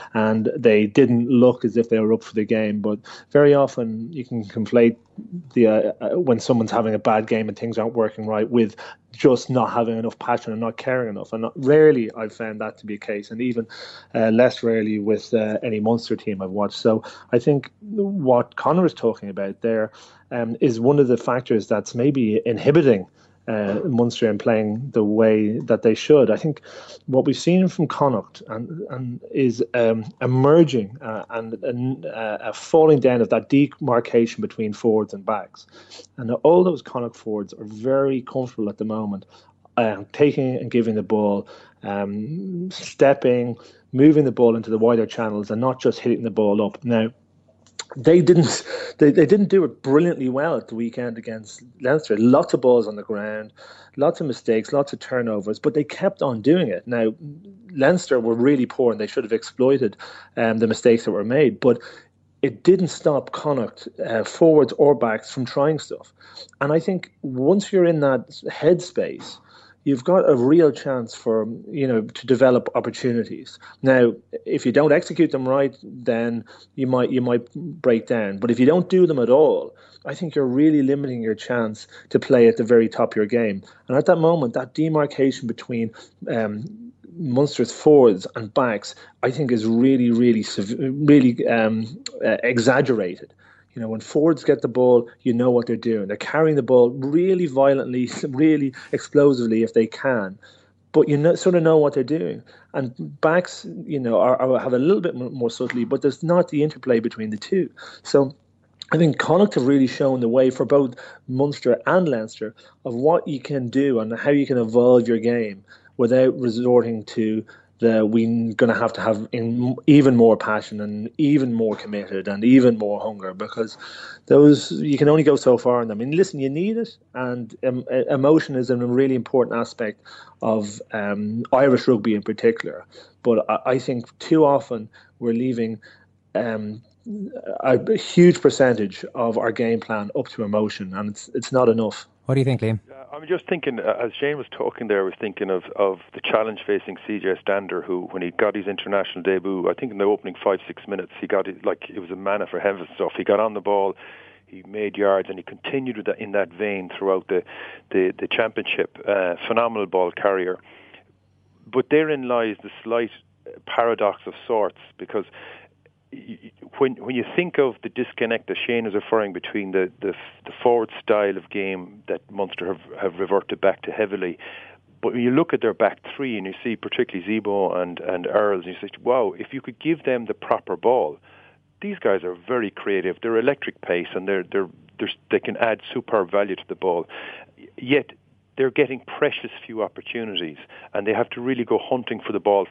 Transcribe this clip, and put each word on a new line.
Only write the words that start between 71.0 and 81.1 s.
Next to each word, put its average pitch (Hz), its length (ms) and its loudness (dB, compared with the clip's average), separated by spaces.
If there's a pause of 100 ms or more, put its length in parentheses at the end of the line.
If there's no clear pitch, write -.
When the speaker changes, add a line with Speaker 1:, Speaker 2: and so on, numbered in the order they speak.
Speaker 1:
for, 113 320 -2 (240)
you 135 160 -4
know, 120 140 0
to 120 260 -10
develop 123 480 4
opportunities. 117 840 -4 (220)
Now, 127 320 4 (320)
if 143 200 -4
you 127 60 2
don't 143 220 4
execute 165 380 2
them 131 140 -4
right, 135 380 0
then 117 640 -4 (300)
you 131 120 -4
might, 127 240 0
you 127 80 0
might 123 340 -2
break 131 540 -2
down. 104 300 -2
But 117 120 -2
if 120 120 0
you 127 40 6
don't 175 220 4
do 185 180 4
them 156 140 0
at 117 100 0
all, 123 460 2 (300)
I 139 100 -10
think 160 200 -10
you're 139 100 0
really 143 380 2
limiting 135 380 -2